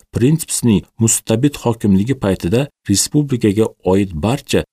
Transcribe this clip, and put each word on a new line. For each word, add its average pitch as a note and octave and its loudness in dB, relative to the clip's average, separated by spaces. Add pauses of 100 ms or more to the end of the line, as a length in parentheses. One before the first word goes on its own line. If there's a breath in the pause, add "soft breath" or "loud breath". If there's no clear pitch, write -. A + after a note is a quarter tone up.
(140)
prinsipsning A#2 0 (200)
mustabid A#2 0
hokimligi A2 0 (100)
paytida F#2+ 0 (280)
respublikaga A2 0 (260)
oid G2 2 (140)
barcha G#2+ -2